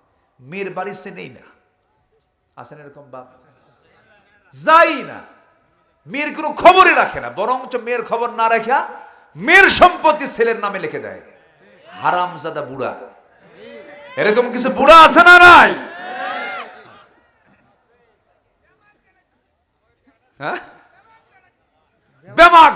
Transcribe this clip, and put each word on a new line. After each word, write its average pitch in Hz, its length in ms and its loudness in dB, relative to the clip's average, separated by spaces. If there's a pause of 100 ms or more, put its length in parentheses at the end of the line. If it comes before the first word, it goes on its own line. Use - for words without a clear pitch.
(400)
মেয়ের 175 340 -14
বাড়ি 190 200 -12
সে - 160 -16
নেই 170 180 -20
না, 117 120 -20 (1160)
আছেন 143 220 -20
এরকম 143 320 -20
বাপ? 127 160 -20 (1400)
যাই 320 380 0
না, 139 180 -20 (840)
মেয়ের 285 280 -10
কোনো 302 180 -10
খবরই 349 420 4
রাখে 208 260 -2
না, 120 100 -12
বরঞ্চ 247 460 -8
মেয়ের 233 280 -8
খবর 233 260 -8
না 226 180 -4
রাখা 226 400 -4 (480)
মেয়ের 330 320 2
সম্পত্তি 320 580 0
ছেলের 233 320 -6
নামে 196 200 -10
লিখে 151 200 -12
দেয়। 98 220 -16 (720)
হারামজাদা 160 720 -8
বুড়া, 127 380 -12 (1160)
এরকম 214 360 -2
কিছু 247 180 -6
বুড়া 294 300 6
আছে 311 220 6
না 349 160 8
নাই? 311 360 6 (4000)
হ্যাঁ? 151 180 -12 (1800)
বেমাক 330 420 6